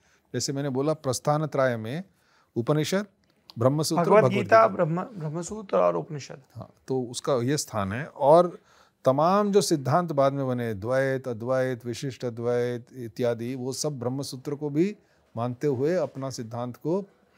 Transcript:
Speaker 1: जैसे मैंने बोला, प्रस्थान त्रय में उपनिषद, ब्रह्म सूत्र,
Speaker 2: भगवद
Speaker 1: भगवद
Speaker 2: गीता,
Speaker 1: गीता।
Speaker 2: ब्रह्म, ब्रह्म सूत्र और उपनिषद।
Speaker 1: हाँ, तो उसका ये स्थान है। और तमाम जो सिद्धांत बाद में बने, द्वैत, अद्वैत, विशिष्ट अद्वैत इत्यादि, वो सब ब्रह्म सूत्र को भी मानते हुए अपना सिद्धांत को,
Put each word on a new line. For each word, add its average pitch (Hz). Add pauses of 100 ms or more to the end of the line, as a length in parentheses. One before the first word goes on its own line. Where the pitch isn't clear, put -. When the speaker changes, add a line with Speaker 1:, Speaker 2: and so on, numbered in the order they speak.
(340)
Speaker 1:
जैसे 123
मैंने 143
बोला, 139
प्रस्थान 147
त्रय 131
में 120 (520)
उपनिषद, 151 (540)
ब्रह्म 143
सूत्र, 170
Speaker 2:
भगवद -
Speaker 1:
भगवद 127
Speaker 2:
गीता, 202
Speaker 1:
गीता। 226
Speaker 2:
ब्रह्म, 180
ब्रह्म 170
सूत्र 202
और 175
उपनिषद। 151 (120)
Speaker 1:
हाँ, - (140)
तो 131
उसका 123
ये 127
स्थान 98
है। 127
और 160 (460)
तमाम 180
जो 202
सिद्धांत 160
बाद 139
में 139
बने, 120
द्वैत, 131
अद्वैत, 123
विशिष्ट 123
अद्वैत 120
इत्यादि, 120
वो 127
सब 147
ब्रह्म 127
सूत्र 135
को 147
भी 185 (400)
मानते 123
हुए 143
अपना 135
सिद्धांत 120
को, 175 (360)